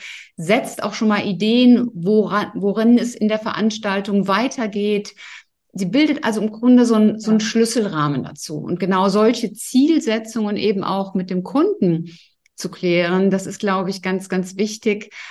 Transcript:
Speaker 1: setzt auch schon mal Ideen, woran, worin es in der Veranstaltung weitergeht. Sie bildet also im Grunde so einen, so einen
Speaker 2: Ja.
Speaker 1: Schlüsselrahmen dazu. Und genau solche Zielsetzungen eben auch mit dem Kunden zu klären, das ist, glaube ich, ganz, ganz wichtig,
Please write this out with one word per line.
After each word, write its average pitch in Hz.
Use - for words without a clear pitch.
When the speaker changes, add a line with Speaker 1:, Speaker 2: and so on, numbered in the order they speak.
Speaker 1:
setzt 180
auch 202
schon 220
mal 208
Ideen, 226
woran, 196
worin 214
es 240
in 214
der 214
Veranstaltung 202
weitergeht. 208
Sie 190
bildet 285
also 214
im 214
Grunde 247
so 220
einen, 214
so 214
einen 220
Speaker 2:
Ja. 214
Speaker 1:
Schlüsselrahmen 175
dazu. -
Und 175
genau 190
solche 214
Zielsetzungen 226
eben 196
auch 190
mit 185
dem 185
Kunden 185
zu -
klären, 180
das 190
ist, 196
glaube 190
ich, 190
ganz, 190
ganz 185
wichtig, 214